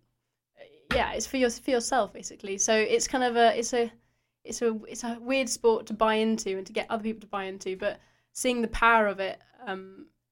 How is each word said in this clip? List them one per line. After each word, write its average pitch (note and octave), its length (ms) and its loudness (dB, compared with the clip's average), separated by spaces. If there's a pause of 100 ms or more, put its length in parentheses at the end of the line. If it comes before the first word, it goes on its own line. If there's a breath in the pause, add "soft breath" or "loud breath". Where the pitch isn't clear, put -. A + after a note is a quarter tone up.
(960)
yeah, A#3+ 180 2
it's - 140 -6
for C#4 100 -6
your, B3 140 2
for - 200 -6
yourself, A#3 420 0
basically. G3 460 -10
So A3 160 2
it's A3 340 2
kind B3+ 160 0
of A#3+ 120 2
a, A3+ 220 6
it's A#3 160 -4
a, A#3 180 2 (520)
it's - 180 -8
a, A3+ 160 0 (100)
it's A3+ 160 -12
a A#3 160 -6
weird C4 280 0
sport - 380 2
to G#3+ 80 -8
buy A3 200 2
into A3 420 0
and F#3+ 100 -8
to A3 60 -18
get G3 160 -4
other A3 140 -4
people A3 180 -6
to - 60 -20
buy G3 180 -6
into, F#3+ 320 -6
but G3+ 240 -4 (320 soft breath)
seeing B3 300 0
the A3+ 60 0
power A3+ 400 4
of G3 120 -4
it, F#3+ 200 -6 (260)
um, F#3+ 400 -10 (260)